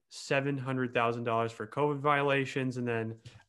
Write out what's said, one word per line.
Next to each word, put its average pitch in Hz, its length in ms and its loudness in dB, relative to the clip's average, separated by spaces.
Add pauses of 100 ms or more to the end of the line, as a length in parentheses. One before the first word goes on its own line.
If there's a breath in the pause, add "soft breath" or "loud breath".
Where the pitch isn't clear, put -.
seven 139 500 -2
hundred 127 340 -2
thousand 120 300 2
dollars 113 280 0
for 110 140 -8
covid 147 320 0
violations, 139 800 2
and 123 100 -2
then 113 280 -2 (340 loud breath)